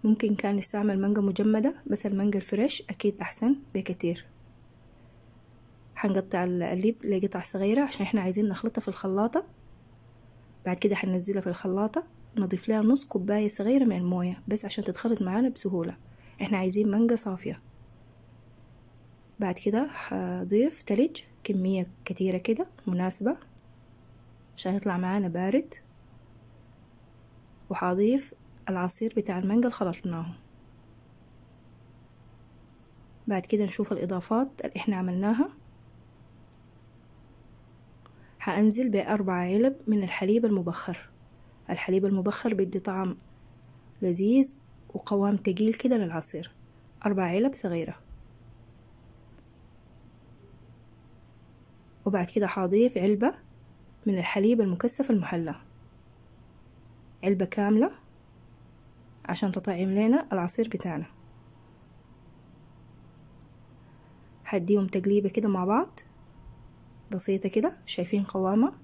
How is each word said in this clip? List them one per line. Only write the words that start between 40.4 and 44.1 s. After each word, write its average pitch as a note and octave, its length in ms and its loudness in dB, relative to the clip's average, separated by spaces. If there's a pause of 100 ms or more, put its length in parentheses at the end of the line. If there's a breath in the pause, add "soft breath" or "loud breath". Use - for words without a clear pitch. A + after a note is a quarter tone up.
المبخر. F3+ 640 -2 (600)
الحليب F#3 360 0
المبخر G3+ 480 0
بيدي F#3+ 260 -2
طعم F#3+ 360 -4 (840)
لذيذ G3+ 540 2 (380)